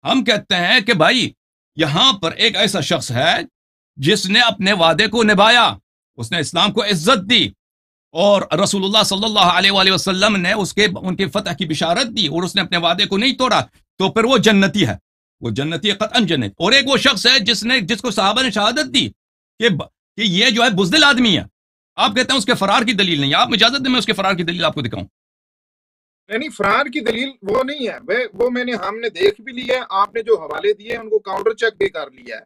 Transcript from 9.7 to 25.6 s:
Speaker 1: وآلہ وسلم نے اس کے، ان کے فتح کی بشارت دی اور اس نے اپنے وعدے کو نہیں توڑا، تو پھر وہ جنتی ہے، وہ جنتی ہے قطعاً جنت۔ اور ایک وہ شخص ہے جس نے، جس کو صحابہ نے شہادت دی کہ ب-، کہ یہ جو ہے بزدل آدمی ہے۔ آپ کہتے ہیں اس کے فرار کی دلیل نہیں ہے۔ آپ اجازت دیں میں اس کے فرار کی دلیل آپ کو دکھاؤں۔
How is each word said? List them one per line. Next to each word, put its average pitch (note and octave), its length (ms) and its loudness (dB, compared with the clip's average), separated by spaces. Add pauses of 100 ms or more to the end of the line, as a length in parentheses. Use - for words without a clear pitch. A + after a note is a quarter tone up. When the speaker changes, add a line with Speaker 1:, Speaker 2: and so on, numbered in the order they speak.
Speaker 1:
وآلہ F#3+ 220 4
وسلم F#3+ 440 0
نے F3+ 160 0
اس G#3 220 -4
کے، G#3 120 2 (160)
ان F3+ 140 -6
کے F#3+ 120 -2
فتح G3+ 240 -4
کی E3+ 140 -6
بشارت E3+ 400 -2 (100)
دی G3+ 100 -2
اور D#3+ 160 -2
اس F3 120 -6
نے G3+ 60 0
اپنے F3 160 -4
وعدے F3 300 0
کو G3 120 -2
نہیں B3+ 160 0
توڑا، G#3+ 320 0 (320)
تو F#3+ 140 0
پھر A3 120 2
وہ B3+ 140 4
جنتی G3 480 4
ہے، G#2 100 -4 (440)
وہ A#2+ 100 -6
جنتی D3+ 380 -4
ہے G3+ 60 0
قطعاً G#3+ 320 0
جنت۔ C3+ 320 -2
اور G3 140 2
ایک C4+ 160 2
وہ C4+ 80 2
شخص A#3 300 0
ہے C4 120 4
جس G#3+ 260 -2
نے، B3+ 160 0
جس G3+ 200 -4
کو B3 100 -4
صحابہ G#3 320 0
نے B3+ 80 0
شہادت A#3+ 440 -2
دی E3+ 140 2 (500)
کہ A3+ 100 2
ب-، - 480 -6
کہ G3+ 40 -10
یہ A3+ 300 2
جو A#3 120 0
ہے B3+ 80 4
بزدل G3+ 340 2
آدمی B3 340 2
ہے۔ F2 40 -4 (540)
آپ G3+ 180 0
کہتے B3 180 0
ہیں C4+ 60 0
اس - 60 -4
کے B3 100 0
فرار G3+ 280 0
کی A3 100 -2
دلیل F3+ 280 -2
نہیں C#3 100 0
ہے۔ D#3 60 0
آپ A#3 160 2
اجازت A#3+ 320 0
دیں C4 60 -2
میں B3+ 80 2
اس - 80 -2
کے A3 60 -2
فرار F#3+ 220 0
کی F3 80 -4
دلیل E3+ 220 -4
آپ D3+ 100 0
کو D3+ 60 -4
دکھاؤں۔ G2+ 240 -6 (1200)